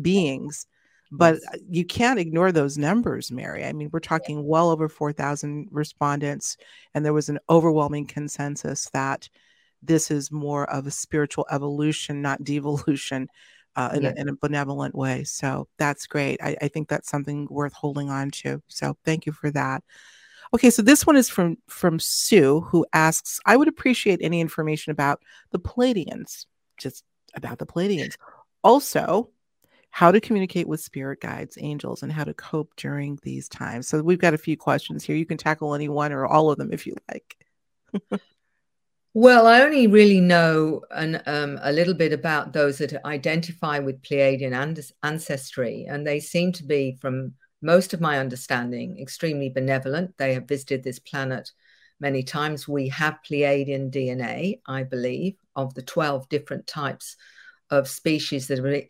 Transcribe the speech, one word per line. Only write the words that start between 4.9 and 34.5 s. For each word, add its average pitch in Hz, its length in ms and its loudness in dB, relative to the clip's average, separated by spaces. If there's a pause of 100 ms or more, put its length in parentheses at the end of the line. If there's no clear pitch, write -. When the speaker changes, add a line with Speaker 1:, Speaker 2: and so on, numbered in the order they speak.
Speaker 1:
thousand 147 580 -6
respondents, 143 880 -4 (380)
and 151 100 -2
there 151 100 2
was 151 140 0
an 147 100 -4 (100)
overwhelming 151 580 4
consensus 143 840 -8
that 135 360 -4 (580)
this 156 240 2
is 147 220 -4
more 143 380 -4
of 139 160 -6
a 139 40 -8
spiritual - 600 -4
evolution, 147 720 -4
not 139 200 -2
devolution, 143 840 -2 (480)
uh, 127 160 -2
in 147 140 0
a, - 20 0
Speaker 2:
Yeah. 127 140 -6
Speaker 1:
in 143 80 -4
a 139 60 -8
benevolent 139 580 -4
way. 131 300 -4
So 139 440 -6 (100)
that's 147 280 -2
great. 139 340 -4
I, 147 220 -4
I 143 60 -2
think 151 200 -6
that's - 220 -4
something 147 400 -6
worth 143 240 -6
holding 143 340 -6
on 139 220 -4 (120)
to. 135 260 -6
So 143 360 -6
thank 160 220 -2
you 151 60 -6
for 147 180 -4
that. 135 320 -4 (720)
Okay, 240 160 8
so 233 100 2
this 269 260 6
one 302 100 8
is 254 120 6
from, 170 380 0
from 165 320 0
Sue, 151 600 4
who 170 320 2
asks, - 540 2
"I 214 100 8
would 302 120 6
appreciate 233 540 0
any 165 180 0
information 156 520 -4
about 143 300 0 (280)
the - 80 -4
Pleiadians," - 880 -4 (320)
just - 260 -12 (300)
about 120 240 -12
the - 80 -10
Pleiadians. 180 500 -2 (460)
"Also, 220 640 4 (640)
how 175 220 8
to 220 80 6
communicate 190 480 -2
with 156 120 -4
spirit 139 400 -10
guides, - 400 -12
angels, - 420 -8
and - 100 -8
how 151 120 -4
to 147 80 -8
cope - 440 -8
during 143 460 -8
these 135 260 -10
times." 233 400 -10
So 156 140 0
we've 175 240 2
got 160 80 4
a 156 40 -2
few 156 180 -4